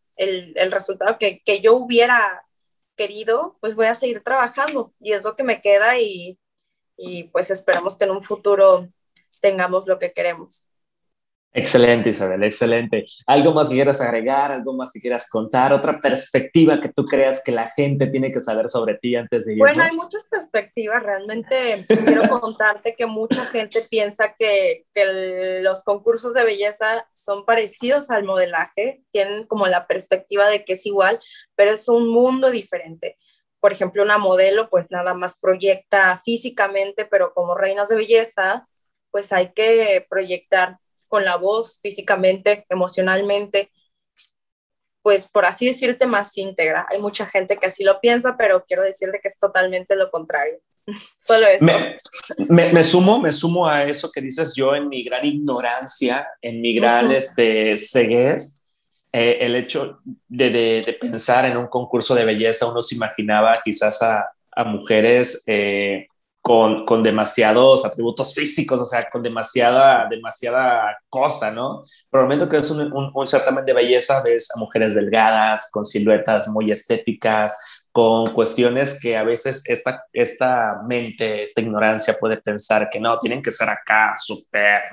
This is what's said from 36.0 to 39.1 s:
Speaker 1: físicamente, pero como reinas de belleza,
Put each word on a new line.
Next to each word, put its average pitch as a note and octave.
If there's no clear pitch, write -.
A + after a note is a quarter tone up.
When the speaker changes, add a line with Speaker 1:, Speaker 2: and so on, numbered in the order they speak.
Speaker 1:
físicamente, G#3
pero F#3
como F3
reinas G3
de A3+
belleza, A3